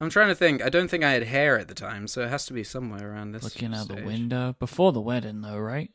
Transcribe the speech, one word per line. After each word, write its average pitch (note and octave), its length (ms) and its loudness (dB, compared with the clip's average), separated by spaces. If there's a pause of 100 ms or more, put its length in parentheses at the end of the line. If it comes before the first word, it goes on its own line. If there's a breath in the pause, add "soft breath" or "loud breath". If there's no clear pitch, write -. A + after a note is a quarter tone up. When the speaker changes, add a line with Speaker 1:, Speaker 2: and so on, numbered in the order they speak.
Speaker 1:
I'm D#3+ 100 -4
trying G#3 180 6
to F3+ 60 4
think. D#3 280 4
I C3 60 2
don't E3+ 200 4
think E3+ 160 0
I C#3 80 6
had B2 100 4
hair C3+ 360 4
at G2 100 -6
the F#2 60 -12
time, G#2 320 -8
so B2+ 140 -6
it A#2+ 80 -2
has C#3 180 -4
to C#3 60 -12
be A#2 120 -4
somewhere G#2 460 -8
around G#2 220 -10
this A2+ 120 -10
Speaker 2:
Looking A2+ 300 -6
out G#2+ 140 -4
the G2 60 -8
Speaker 1:
stage. A2 100 -10
Speaker 2:
window. A#2+ 540 -2
Before F3 340 4
the A#2+ 80 0
wedding, A2 400 -4
though, G#2+ 180 -8
right? B2 360 -4